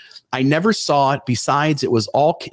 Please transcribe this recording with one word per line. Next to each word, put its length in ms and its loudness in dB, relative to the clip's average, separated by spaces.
"I 100 -2
never 300 2
saw 420 0
it. 120 -6
Besides, 560 0
it 80 -2
was 180 0
all, 300 0